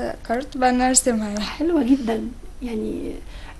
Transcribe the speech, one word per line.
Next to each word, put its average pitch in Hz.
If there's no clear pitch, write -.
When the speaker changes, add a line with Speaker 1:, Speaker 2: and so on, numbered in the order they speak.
Speaker 1:
كارت 254
بقى 254
ان 247
انا 254
ارسمها، 240
يعني. 208
Speaker 2:
حلوه 302
جدًا. 226
يعني 214